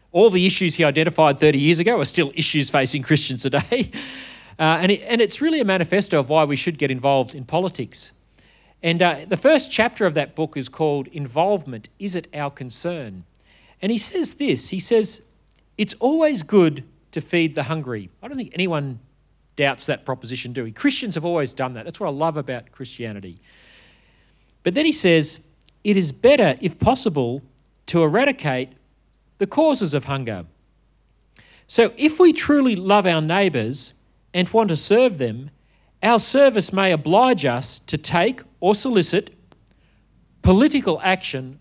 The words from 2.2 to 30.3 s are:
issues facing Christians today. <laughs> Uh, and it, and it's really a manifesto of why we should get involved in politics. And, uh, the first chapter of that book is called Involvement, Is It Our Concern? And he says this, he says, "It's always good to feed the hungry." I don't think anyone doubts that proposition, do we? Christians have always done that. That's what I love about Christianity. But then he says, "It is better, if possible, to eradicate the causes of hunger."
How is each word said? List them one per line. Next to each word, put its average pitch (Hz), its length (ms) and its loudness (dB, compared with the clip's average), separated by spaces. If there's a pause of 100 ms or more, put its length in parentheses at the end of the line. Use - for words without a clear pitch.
issues 147 340 -2
facing 135 340 0
Christians 135 400 0
today. 196 540 -2
<laughs> - 40 -12 (580)
Uh, 160 240 2
and 190 100 4
it, 190 120 0
and 240 180 0
it's - 180 -2
really 311 200 0
a 233 40 0
manifesto 185 560 0
of 127 80 -2
why 156 160 4
we 143 100 -2
should 131 220 -4
get 135 140 -2
involved 131 440 0
in 139 80 -12
politics. 156 680 -6 (720)
And, 170 180 0
uh, 170 260 2
the - 120 -4
first 277 340 4
chapter 226 320 0
of 160 100 2
that 143 220 -4
book 156 220 -6
is 127 100 -8
called 147 400 -4
Involvement, 143 800 -4 (100)
Is 196 160 -8
It 170 200 -8
Our 147 160 -6
Concern? 127 720 -10 (560)
And 202 100 -2
he 240 60 0
says - 380 -4
this, 208 340 -2
he 190 100 -6
says, 220 440 0 (560)
"It's 208 160 -4
always 302 480 0
good 156 420 2 (280)
to 160 100 -8
feed 160 320 -2
the 151 80 -4
hungry." 123 480 -8 (120)
I 226 60 -14
don't 285 80 -12
think 247 160 -10
anyone 151 480 -4 (560)
doubts 143 300 -2
that 135 180 -4
proposition, 123 480 -8
do 123 120 -8
we? 113 60 -10
Christians 247 440 -4
have 160 100 -6
always 170 300 -4
done 127 200 -6
that. 110 120 -14
That's 165 120 -16
what 190 100 -4
I 147 40 -6
love 151 240 -2
about 131 360 -10
Christianity. 101 680 -14 (1200)
But 175 120 -2
then 294 100 0
he 320 80 2
says, 165 480 2 (420)
"It 208 140 2
is 165 160 0
better, 233 480 4
if - 180 -6
possible, 147 640 0 (440)
to 170 160 2
eradicate 151 640 0 (720)
the 196 80 -2
causes 254 480 0
of 135 100 -2
hunger." 117 400 -8 (1200)